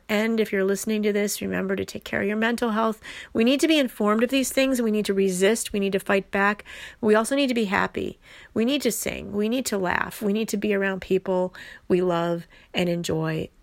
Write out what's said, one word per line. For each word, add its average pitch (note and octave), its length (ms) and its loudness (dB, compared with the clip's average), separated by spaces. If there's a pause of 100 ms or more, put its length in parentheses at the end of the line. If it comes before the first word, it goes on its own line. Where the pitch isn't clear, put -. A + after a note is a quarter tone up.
end. A3 300 0
If G#3 120 0
you're G3 120 0
listening G#3 400 0
to G#3 100 2
this, G3+ 260 -2
remember F#3+ 360 -2
to F#3+ 100 -4
take - 180 -12
care - 180 -2
of G3+ 60 0
your G#3+ 100 -2
mental A3+ 340 0
health. A3 280 0 (320)
We A3+ 120 2
need C4+ 160 4
to D#4+ 80 4
be D#4+ 100 6
informed A3 460 2
of A#3+ 80 0
these C4 200 0
things. C4 300 2
We A3+ 80 2
need G#3+ 160 2
to G3+ 80 0
resist. G3 580 2
We G#3 80 -2
need G3 120 0
to F#3+ 80 0
fight G3 320 0
back. G3+ 320 2 (360)
We G#3+ 140 4
also A3+ 220 4
need C#4 120 4
to B3 60 0
be A3+ 120 2
happy. - 520 -2 (380)
We A3 100 2
need C#4 180 0
to A3+ 80 2
sing. - 420 -6
We G#3 160 0
need B3 180 -2
to G#3+ 100 -2
laugh. - 420 -4
We G3+ 140 0
need G#3+ 160 -2
to G#3+ 80 -4
be G#3 160 -2
around G3 280 -2
people F#3 520 -2 (340)
we F3+ 140 2
love E3+ 460 0 (260)
and F3+ 160 0
enjoy D#3+ 600 -2 (140)